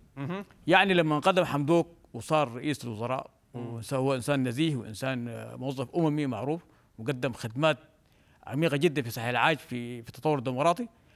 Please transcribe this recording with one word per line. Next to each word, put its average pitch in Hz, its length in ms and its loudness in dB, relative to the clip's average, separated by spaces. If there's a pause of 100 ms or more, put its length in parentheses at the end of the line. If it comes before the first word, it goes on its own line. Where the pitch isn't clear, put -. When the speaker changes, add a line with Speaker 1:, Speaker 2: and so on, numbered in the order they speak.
(160)
Speaker 1:
مهم. 170 300 -8 (220)
Speaker 2:
يعني 185 260 6
لما 156 220 4
انقدم 180 280 4
حمدوك 147 440 2 (260)
وصار 139 380 0
رئيس 127 320 -6
الوزراء، 120 460 -6 (240)
Speaker 1:
مم. 117 200 -8
Speaker 2:
وإنسان، 117 260 -4
هو 135 160 2
إنسان 131 320 0
نزيه 143 280 0
وإنسان، 120 520 -6
آه، 113 280 -10
موظف 127 400 -6
أممي 151 300 2
معروف، 131 360 -4 (360)
وقدم 127 360 -4
خدمات 139 440 0 (680)
عميقة 143 300 0
جدًا 147 240 2
في 117 100 -6
ساحل 117 180 -2
العاج 127 280 4
في، 120 440 -10
في 117 60 -16
التطور 151 300 0
الديمقراطي. 139 500 0 (280)